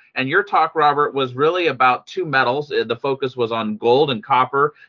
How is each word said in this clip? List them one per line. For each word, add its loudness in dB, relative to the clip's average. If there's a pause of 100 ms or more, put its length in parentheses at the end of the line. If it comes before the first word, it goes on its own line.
(140)
And -4
your 2
talk, 0
Robert, 2
was -4
really 0
about 0
two -8
metals. -2
Uh, 0
the -4
focus -4
was -2
on -4
gold 2
and -4
copper. 0 (120)